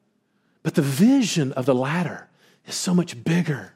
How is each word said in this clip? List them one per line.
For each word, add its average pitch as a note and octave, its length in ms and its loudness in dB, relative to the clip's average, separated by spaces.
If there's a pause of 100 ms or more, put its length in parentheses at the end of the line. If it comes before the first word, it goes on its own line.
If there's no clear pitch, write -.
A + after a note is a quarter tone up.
(640)
But - 120 -6
the D#3+ 80 4
vision D#3+ 720 2
of B2 120 -4
the C3+ 80 4
latter C#3+ 560 -4 (380)
is - 80 -12
so - 180 -2
much E3+ 300 0
bigger. D3+ 520 -2